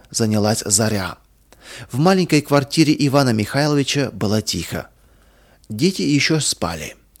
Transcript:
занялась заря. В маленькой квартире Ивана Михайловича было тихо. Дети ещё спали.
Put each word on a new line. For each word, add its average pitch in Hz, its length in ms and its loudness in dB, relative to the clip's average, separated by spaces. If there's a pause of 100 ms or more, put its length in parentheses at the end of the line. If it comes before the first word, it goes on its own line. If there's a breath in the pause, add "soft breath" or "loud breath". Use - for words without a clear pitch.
(100)
занялась 107 540 0
заря. 101 540 -2 (720 loud breath)
В 123 80 -4
маленькой 170 420 2
квартире 143 580 2
Ивана 135 320 2
Михайловича 139 840 0
было 107 300 -2
тихо. - 460 -6 (800 soft breath)
Дети 160 340 -2
ещё 147 380 2
спали. 82 560 -6 (240)